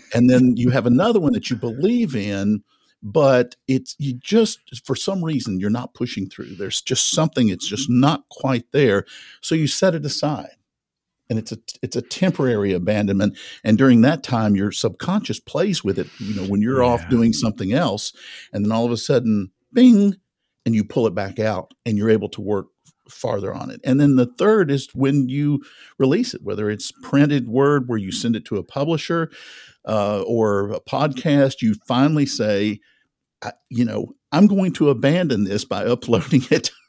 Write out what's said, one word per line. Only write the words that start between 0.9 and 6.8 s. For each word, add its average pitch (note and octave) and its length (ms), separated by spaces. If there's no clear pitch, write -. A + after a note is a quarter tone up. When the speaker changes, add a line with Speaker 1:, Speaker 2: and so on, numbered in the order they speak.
Speaker 1:
one C#3+ 140
that - 160
you B2+ 60
believe D3+ 600
in, G2+ 480
but B2 540
it's, C3 320
you C#3 140
just, G#3 460
for C3+ 100
some F#3+ 280
reason, A2+ 360
you're G2+ 100
not A#2+ 260
pushing G#2+ 340
through. - 260
There's F#2+ 260